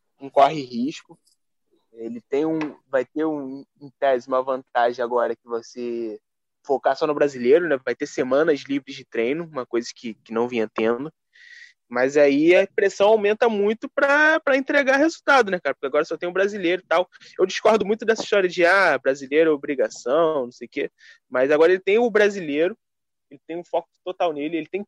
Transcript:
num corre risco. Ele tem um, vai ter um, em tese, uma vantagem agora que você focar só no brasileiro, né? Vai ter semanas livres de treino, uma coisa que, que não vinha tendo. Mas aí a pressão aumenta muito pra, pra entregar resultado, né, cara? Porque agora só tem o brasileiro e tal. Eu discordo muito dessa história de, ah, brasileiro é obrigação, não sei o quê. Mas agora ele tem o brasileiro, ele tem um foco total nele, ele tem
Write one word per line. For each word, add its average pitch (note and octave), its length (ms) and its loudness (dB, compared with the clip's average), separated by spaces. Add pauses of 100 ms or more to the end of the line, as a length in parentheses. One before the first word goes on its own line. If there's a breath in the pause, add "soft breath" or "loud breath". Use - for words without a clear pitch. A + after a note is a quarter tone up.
(200)
num C3+ 100 -14
corre C#3+ 320 2
risco. B2+ 560 -10 (720)
Ele A#2 360 -12
tem C#3+ 160 -2
um, D#3+ 140 -2 (300)
vai C3 160 -2
ter D3+ 200 -6
um, C#3 400 -6 (160)
em C#3+ 180 -20
tese, C3 300 0
uma C3 140 0
vantagem B2 640 -2
agora A#2 300 -2
que - 100 -18
você A#2 760 -10 (480)
focar C3+ 260 0
só D#3 120 -4
no D3+ 80 -2
brasileiro, C#3+ 520 2
né? C#3+ 160 -2
Vai A#2+ 120 -6
ter D3 120 -8
semanas C#3 540 0
livres C#3 340 -8
de C3+ 100 -18
treino, C3 400 -4
uma D3 200 -10
coisa A#2+ 300 -4
que, A2+ 200 -14
que - 180 -20
não A2+ 140 0
vinha A2+ 260 -4
tendo. A#2+ 380 -2 (760 loud breath)
Mas C3+ 300 0
aí D3 360 4
a G3 120 4
pressão G3+ 420 0
aumenta G#3+ 400 2
muito G#3+ 400 -2
pra, D4 520 2
pra C#4 180 0
entregar C4+ 400 2
resultado, C#4 520 2
né, F3+ 80 -2
cara? C#3 160 -4
Porque - 120 -8
agora D3 180 0
só E3 140 -8
tem F3 100 -6
o F3+ 40 -6
brasileiro F#3 500 -2
e - 40 -20
tal. F3 220 0 (300 loud breath)
Eu F#3 80 2
discordo G3+ 400 2
muito A3 180 -2
dessa A3 180 0
história G3 260 2
de, E3+ 180 2
ah, F3 320 4
brasileiro C#3 520 0
é - 40 4
obrigação, C#3+ 880 -2
não B2 80 -10
sei A#2+ 140 -18
o - 40 -20
quê. - 200 -6 (400 loud breath)
Mas C3 200 0
agora D#3+ 220 6
ele F#3+ 80 2
tem G3+ 180 0
o A#3+ 120 2
brasileiro, G3 640 0 (540)
ele C#3+ 160 -20
tem D#3+ 100 -12
um F3 80 -12
foco - 240 -6 (160)
total F3+ 300 -4
nele, D3+ 240 -6
ele D#3 100 -10
tem G3+ 200 -8